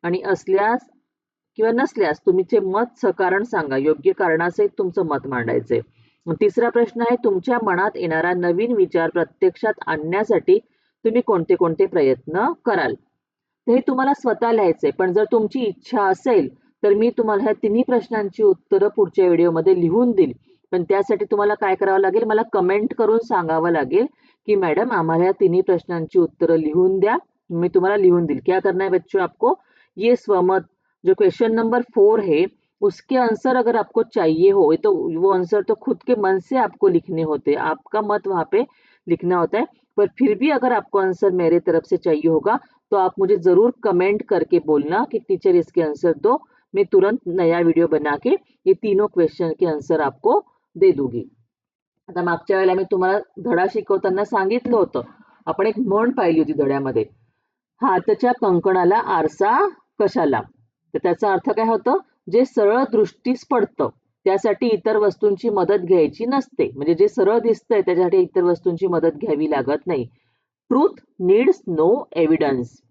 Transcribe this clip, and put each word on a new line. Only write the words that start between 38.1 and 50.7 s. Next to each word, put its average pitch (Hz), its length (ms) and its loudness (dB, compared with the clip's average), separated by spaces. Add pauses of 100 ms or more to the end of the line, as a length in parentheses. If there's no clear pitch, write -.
वहाँ 175 240 -2
पे 226 120 2 (420)
लिखना 175 320 -2
होता 175 200 -2
है। 254 60 0 (320)
पर - 100 2
फिर 226 320 0
भी 277 120 0
अगर 247 220 0
आपको - 260 -2
आंसर 190 320 0
मेरे 175 280 2
तरफ 165 320 0
से 185 60 0
चाहिए 160 320 0
होगा, 165 280 0 (340)
तो 208 60 0
आप 185 220 0
मुझे 196 180 2
जरूर 185 340 4 (120)
कमेंट 196 400 0
करके 175 360 0
बोलना 151 540 0
कि 226 60 -4
"टीचर, 185 360 0
इसके 170 280 0
आंसर 156 300 -2 (100)
दो, 240 140 2 (380)
मैं 196 180 2
तुरंत 202 340 2
नया 170 320 0
वीडियो 165 280 2
बना 151 300 -2
के 240 140 -2 (360)
ये 381 60 4
तीनों 392 340 0
क्वेश्चन 170 420 -2
के 160 180 -2
आंसर 151 340 -2
आपको 240 400 0 (340)